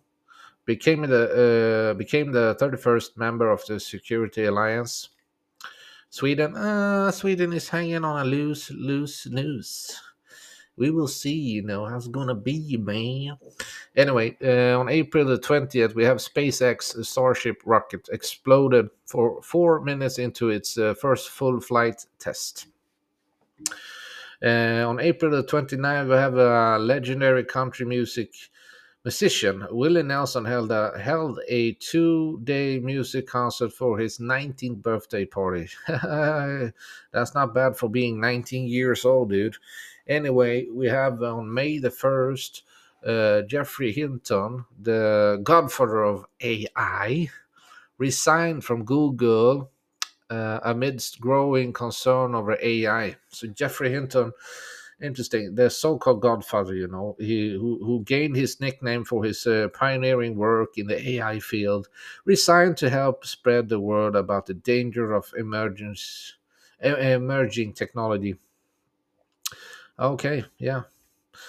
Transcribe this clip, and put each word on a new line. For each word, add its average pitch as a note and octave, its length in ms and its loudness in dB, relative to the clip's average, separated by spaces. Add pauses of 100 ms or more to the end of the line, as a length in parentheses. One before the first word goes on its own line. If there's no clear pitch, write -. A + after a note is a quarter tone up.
(640)
became D3+ 380 2
the, A#2 880 4
uh, - 20 0
became D3 380 -2
the A2+ 280 2
thirty-first A#2+ 580 0
member A#2 340 0
of G2 160 0
the G#2 120 -4
Security A2 680 -4
Alliance. A2 640 -2 (1000)
Sweden, D3+ 480 -2
uh, G3+ 540 0
Sweden F3+ 420 0
is D#3+ 160 -6
hanging E3+ 340 -2
on D3 220 -2
a - 0 -
loose, C#3+ 460 -2
loose, C#3 560 -6
loose. - 720 -8 (760)
We B2+ 120 0
will D#3+ 180 0
see, - 280 -4
you A#2 260 -4
know, G#2 240 -6
how A#2+ 120 -6
it's A#2+ 100 -10
gonna B2+ 260 -4
be, C3+ 440 -4
man. B2 600 -4 (580)
Anyway, B2+ 480 2
uh, B2 360 4
on B2+ 100 -2
April D3+ 360 2
the B2+ 120 2
twentieth, B2+ 560 2
we A2+ 100 2
have A#2+ 140 4
SpaceX B2 880 -2
Starship B2+ 600 0
rocket - 460 0
exploded B2+ 760 4 (160)
for A#2 360 0
four E3 400 4
minutes C3+ 360 -2
into A#2+ 320 -2
its, G#2 280 -4
uh, G#2+ 180 2
first C3 340 0
full B2+ 300 -2
flight A#2 460 0 (140)
test. - 480 -10 (1800)
Uh, A#2 440 2
on A#2+ 120 -2
April E3 320 2
the C#3 120 2
twenty-ninth, C#3 680 -2
we C3 60 6
have C3 220 4
a A#2 420 6
legendary C3 640 2
country B2+ 420 -4
music A#2+ 480 -4 (680)
musician, G2+ 680 0
Willie D#3 320 2
Nelson, C#3 420 -2
held A#2 260 -2
a, G#2+ 260 0
held C#3+ 500 -4
a A#2 260 0
two-day C#3+ 1040 0
music C3 480 -4
concert A#2+ 460 -2
for A#2 260 0
his A2 200 -4
nineteenth B2+ 600 -6
birthday G#2+ 440 -4
party. F#2 420 -4 (100)
<laughs> - 100 -18
That's C#3 1500 -4
not C3+ 180 0
bad B2+ 220 2
for A#2 140 -2
being A2+ 320 0
nineteen B2 460 -2
years B2 380 0
old, B2+ 240 6
dude. G2+ 280 0 (500)
Anyway, B2+ 640 2
we B2 160 0
have B2+ 340 0
on A#2 320 -4
May D3 240 -2
the B2+ 140 -2
first, C3+ 720 -2 (420)
uh, G#2+ 380 2
Geoffrey C3 500 -4
Hinton, B2 720 -4 (160)
the G#2+ 600 2
godfather B2+ 600 4
of G2+ 220 0 (180)
A A2 220 -2 (100)
I, A#2 540 -2 (720)
resigned D#3 640 0
from A#2 200 -4
Google, B2+ 840 4 (600)
uh, A2 340 -4
amidst A#2+ 580 -4
growing C3 500 2
concern B2 640 0
over G#2+ 280 -2
A A2+ 260 0
I. G#2+ 280 0 (140)
So - 180 -14
Geoffrey C3 440 -4
Hinton, C3 420 0 (680)
interesting, A2+ 520 -4
the A#2+ 160 4
so-called C3 500 0
godfather, G#2 540 0
you F#2 140 -4
know, F#2+ 320 -8
he, G#2+ 320 -2
who, A2 340 -4
who A#2 180 -2
gained C#3 320 -2
his C3 240 -2
nickname B2 460 -4
for A2 180 -2
his, G#2+ 220 -4
uh, A2 260 2
pioneering C3 640 0
work A2 420 0
in G2+ 100 -6
the A#2 220 -4
A B2 120 -4
I A2 180 -4
field, G2+ 480 -2 (380)
resigned F3 520 6
to C3+ 120 2
help C3+ 340 0
spread A#2+ 460 0
the A2 100 0
word G#2 360 0
about G2 320 0
the F#2+ 80 -8
danger A#2+ 580 -2
of G2+ 240 -2
emergence, G#2+ 960 -8 (500)
e-, C3+ 300 2
emerging B2 600 0
technology. G#2+ 640 -4 (1600)
Okay, C#3 440 0 (140)
yeah. B2 260 -4 (640)